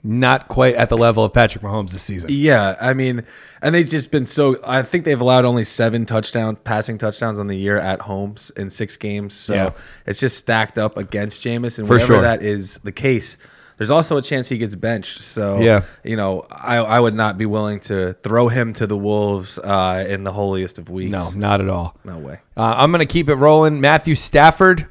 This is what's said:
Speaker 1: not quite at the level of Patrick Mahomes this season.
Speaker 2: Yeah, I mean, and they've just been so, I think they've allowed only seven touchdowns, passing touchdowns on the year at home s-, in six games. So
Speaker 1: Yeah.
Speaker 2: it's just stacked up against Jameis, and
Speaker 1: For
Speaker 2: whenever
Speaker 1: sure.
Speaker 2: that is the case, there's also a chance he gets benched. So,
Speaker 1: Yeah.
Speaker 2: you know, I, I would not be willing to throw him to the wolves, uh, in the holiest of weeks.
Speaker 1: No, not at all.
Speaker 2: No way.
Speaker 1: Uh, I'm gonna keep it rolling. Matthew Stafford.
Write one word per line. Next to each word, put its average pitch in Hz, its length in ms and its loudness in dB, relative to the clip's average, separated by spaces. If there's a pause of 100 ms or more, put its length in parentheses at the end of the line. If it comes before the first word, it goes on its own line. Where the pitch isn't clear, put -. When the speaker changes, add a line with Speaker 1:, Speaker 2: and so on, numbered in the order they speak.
Speaker 1:
not 127 420 2
quite 127 300 2
at 117 120 2
the 117 80 0
level 113 280 4
of 101 80 -2
Patrick 117 320 2
Mahomes 101 260 -6
this 92 140 -10
season. 95 280 -8
Speaker 2:
Yeah, 123 480 2
I 127 140 0
mean, 127 300 -2 (360)
and 160 140 0
they've 170 140 2
just 151 240 -4
been 135 140 0
so, 139 280 2 (100)
I 131 180 2
think 170 220 -2
they've 143 160 0
allowed 127 240 4
only 120 200 2
seven 113 420 0
touchdowns, 110 540 -2
passing 110 360 -4
touchdowns 107 440 -4
on 101 80 -6
the 98 80 -4
year 98 220 0
at 92 240 -4
home 101 340 -8
s-, - 140 -8
in 95 200 -10
six - 260 -4
games. 104 380 -8
So - 200 -6
Speaker 1:
Yeah. 95 160 0 (360)
Speaker 2:
it's - 140 -4
just - 180 0
stacked 110 400 -2
up 107 180 -2
against 104 480 -6
Jameis, 120 360 -4
and 107 80 -6
Speaker 1:
For 120 60 6
Speaker 2:
whenever 123 200 6
Speaker 1:
sure. 101 80 6
Speaker 2:
that 117 200 0
is 101 420 -2
the 101 80 -8
case, 131 440 -2 (420)
there's 107 120 -4
also 156 260 2
a 135 60 0
chance 131 260 -4
he 127 80 -4
gets 107 180 -4
benched. 110 440 -6
So, 101 420 -2
Speaker 1:
Yeah. 110 220 6 (200)
Speaker 2:
you 113 140 -6
know, 95 340 -4
I, - 280 -4
I 110 200 2
would 120 160 4
not 107 220 -2
be 110 80 -4
willing 107 360 -4
to 92 420 -4
throw 120 260 2
him 113 260 -2
to 110 120 -4
the 101 100 -2
wolves, 101 600 -2
uh, 95 500 0
in 98 160 -6
the 95 80 -6
holiest 95 460 -4
of 80 100 -16
weeks. 92 240 -8
Speaker 1:
No, 87 160 -4 (100)
not 101 220 0
at 95 80 -2
all. 87 260 -4 (100)
Speaker 2:
No 87 140 -14
way. 73 200 -16 (180)
Speaker 1:
Uh, 113 220 0
I'm 143 120 4
gonna 165 160 2
keep 156 220 -2
it 151 60 2
rolling. 151 460 6
Matthew 151 340 4
Stafford. 160 760 4